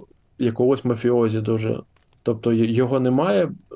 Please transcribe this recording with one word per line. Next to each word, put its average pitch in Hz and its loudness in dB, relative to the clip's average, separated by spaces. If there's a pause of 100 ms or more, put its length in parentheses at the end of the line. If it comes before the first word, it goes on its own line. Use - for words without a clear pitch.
(400)
якогось 123 0
мафіозі 117 0
дуже. 110 -2 (440)
Тобто 117 -2
й-, 113 2
його 127 0
немає, 151 0 (240)